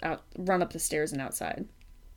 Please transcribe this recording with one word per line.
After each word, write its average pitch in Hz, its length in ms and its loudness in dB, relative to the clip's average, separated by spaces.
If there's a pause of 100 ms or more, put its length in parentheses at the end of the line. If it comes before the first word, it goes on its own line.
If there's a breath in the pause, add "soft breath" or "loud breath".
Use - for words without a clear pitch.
out, 165 180 -2 (160)
run 185 240 4
up 170 100 0
the 165 60 -8
stairs 156 320 2
and 139 100 -2
outside. - 460 -4 (500)